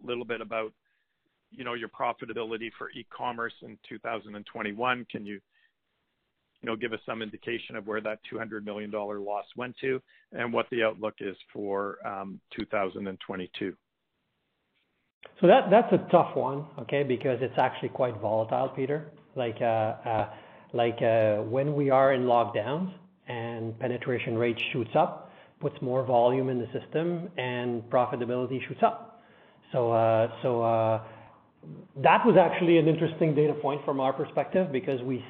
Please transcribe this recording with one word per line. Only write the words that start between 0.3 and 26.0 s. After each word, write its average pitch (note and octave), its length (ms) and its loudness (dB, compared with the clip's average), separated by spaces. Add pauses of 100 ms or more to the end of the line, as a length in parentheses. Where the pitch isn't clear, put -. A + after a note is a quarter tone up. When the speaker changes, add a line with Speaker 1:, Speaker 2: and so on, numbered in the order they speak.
Speaker 1:
about, A2 320 -6 (800)
you - 120 -16
know, A#2+ 120 -6
your A2+ 140 -8
profitability A2+ 880 -6
for - 100 -10
e-commerce A#2 720 -8
in A2 160 -18 (100)
two A2 120 -14
thousand G#2+ 360 -8
and G#2 160 -12
twenty-one? A#2 600 -4
Can G#2+ 120 -10
you, G2+ 160 -10 (1200)
you - 60 -14
know, A2+ 80 -2
give A2+ 180 -6
us A2 120 -8
some A2+ 160 -8
indication A2 540 -10
of G#2 100 -10
where G#2+ 160 -4
that G#2+ 260 -6
two - 120 -10
hundred A2 260 -8
million G#2 240 -8
dollar G#2 300 -6
loss G2+ 260 -6 (100)
went B2 260 -10
to, C3 200 -2 (300)
and A#2+ 200 -4
what A#2+ 200 0
the A#2+ 120 0
outlook G#2+ 360 -2
is G2 160 -6 (180)
for, G2+ 540 -6
um, G2 320 -8 (180)
two A2+ 80 -6
thousand G2 420 -2
and F#2 120 -8
twenty-two? F#2 560 -8 (1700)
Speaker 2:
So F3 60 8
that, G#3+ 220 8
that's G#3+ 240 6
a - 160 2
tough - 260 4
one, C#3 300 -2 (140)
okay, C#3+ 240 0
because B2+ 380 0
it's A#2+ 160 -2
actually B2+ 320 0
quite B2 300 -2
volatile, A2 500 0
Peter. C#3+ 420 -4 (240)
Like, A#2+ 260 -4
uh, - 20 0
uh, A2+ 640 0 (440)
like, A#2+ 280 0
uh, A2+ 420 4
when C3+ 320 0
we C#3+ 160 2
are C3+ 220 6
in B2+ 100 2
lockdowns A#2+ 680 0 (360)
and A2+ 500 -6
penetration A#2+ 600 -2
rate A#2 220 0 (120)
shoots A#2 240 -4
up, F3+ 320 0 (320)
puts D3 220 -4
more C3 240 0